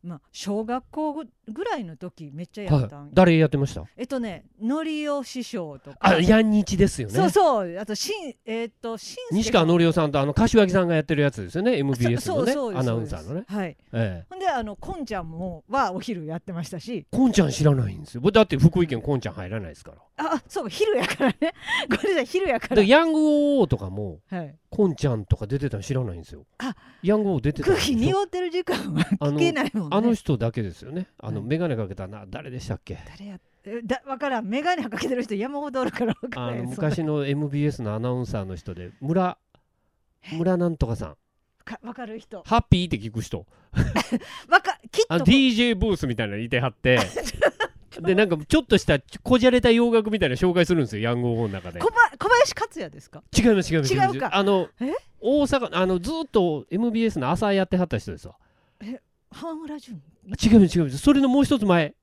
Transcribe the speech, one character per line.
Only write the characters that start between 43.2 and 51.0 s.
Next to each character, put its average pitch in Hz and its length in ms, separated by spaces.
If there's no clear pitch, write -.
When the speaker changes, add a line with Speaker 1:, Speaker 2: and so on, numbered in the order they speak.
Speaker 2:
人。 - 240
Speaker 1:
<laughs> - 40
わ 349 120
か-、 - 160
き 427 100
っ 466 40
と。 - 80
Speaker 2:
あ 170 60
の、 175 60
デ 180 60
ィ 269 200
ー 214 40
ジ 233 80
ェ 240 80
ー 214 40
ブ 208 120
ー 196 80
ス 143 120
み 120 80
た 113 100
い - 20
な 101 80
の 107 40
い 117 100
て 123 100
は 131 100
っ - 40
て。 127 300
Speaker 1:
<laughs> 90 60
Speaker 2:
で、 185 120
な 208 120
ん 180 40
か、 165 160
ち 302 120
ょ - 20
っ 262 60
と 123 120
し - 60
た、 147 160
こ 247 160
じ 254 80
ゃ 247 40
れ 247 100
た 240 100
洋 233 180
楽 220 220
み 214 80
た 180 60
い 131 40
な 127 60
紹 180 180
介 175 120
す 180 100
る 160 60
ん - 20
で 113 60
す 107 80
よ、 107 60